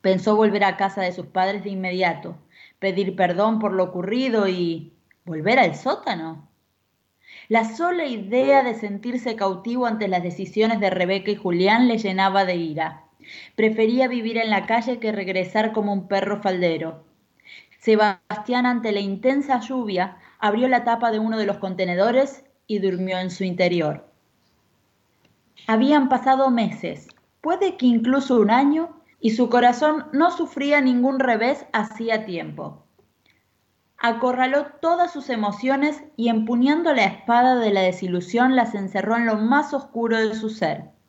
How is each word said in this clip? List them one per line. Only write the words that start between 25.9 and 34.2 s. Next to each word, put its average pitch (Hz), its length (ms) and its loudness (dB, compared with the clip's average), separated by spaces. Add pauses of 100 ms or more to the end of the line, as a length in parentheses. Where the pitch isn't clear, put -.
pasado 262 420 2
meses, 190 580 -4 (320)
puede 370 360 -2
que 254 100 0
incluso 247 540 2
un 214 100 6
año, 285 400 2 (300)
y 220 100 2
su 240 180 2
corazón 247 640 2
no 320 180 2
sufría 294 520 0
ningún 254 360 2
revés 247 540 0
hacía 220 540 -4
tiempo. 151 560 -10 (1120)
Acorraló 254 680 0 (160)